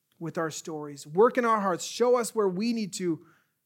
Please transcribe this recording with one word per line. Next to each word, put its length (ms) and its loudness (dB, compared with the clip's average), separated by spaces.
with 160 -6
our 140 -2
stories. 560 -12
Work 320 4
in 60 0
our 160 2
hearts. 240 -2
Show 320 2
us 180 -2
where 140 2
we 240 -2
need 220 -4
to, 300 -4